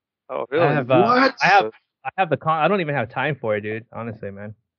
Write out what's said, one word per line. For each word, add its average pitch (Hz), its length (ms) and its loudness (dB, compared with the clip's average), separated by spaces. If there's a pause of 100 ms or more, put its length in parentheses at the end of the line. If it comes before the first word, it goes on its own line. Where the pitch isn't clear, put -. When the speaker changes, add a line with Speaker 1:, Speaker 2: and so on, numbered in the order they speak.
(300)
Speaker 1:
Oh, 135 120 -8
Speaker 2:
I 120 40 -6 (100)
Speaker 1:
really? 165 120 2
Speaker 2:
have, 143 240 -2
uh, 131 100 6
Speaker 3:
What? 254 400 4
Speaker 2:
I 156 60 4
have, 202 240 4 (320)
I 131 140 -10
have 185 120 0
the 147 60 0
con-, 160 260 -2
I 156 60 4
don't 196 140 0
even 147 120 -4
have 117 160 -2
time 139 300 -4
for 107 160 -2
it, 104 60 -4
dude. 110 320 -8
Honestly, 110 380 -10
man. 104 220 -14 (260)